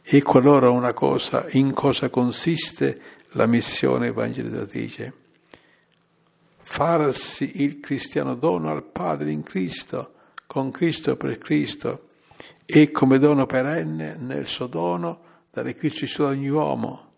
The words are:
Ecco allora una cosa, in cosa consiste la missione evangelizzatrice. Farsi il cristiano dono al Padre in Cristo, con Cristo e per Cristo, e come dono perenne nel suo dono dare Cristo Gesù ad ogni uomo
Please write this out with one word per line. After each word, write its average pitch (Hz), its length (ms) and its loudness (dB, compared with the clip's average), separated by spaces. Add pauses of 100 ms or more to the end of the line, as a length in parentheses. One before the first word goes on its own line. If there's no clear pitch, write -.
Ecco - 360 4
allora 131 320 8
una 123 240 2
cosa, 135 580 0
in 135 220 2
cosa 135 360 0
consiste 131 920 -2 (300)
la 110 140 2
missione 120 640 0
evangelizzatrice. 117 1040 -6 (1500)
Farsi 147 1000 0
il 143 160 -2
cristiano 139 560 -4
dono 156 360 -2
al 151 120 -6
Padre 147 480 -4
in 76 120 -6
Cristo, - 720 -6 (340)
con 135 240 -4
Cristo 156 400 -2
e 131 40 0
per 131 220 -6
Cristo, - 720 -4 (580)
e 151 260 6
come 131 280 6
dono 143 260 4
perenne 156 720 -4
nel 135 300 -8
suo - 180 -6
dono 170 560 -4 (300)
dare 123 240 -6
Cristo - 240 -4
Gesù - 240 -2
ad 139 80 2
ogni 139 180 -4
uomo 143 680 -2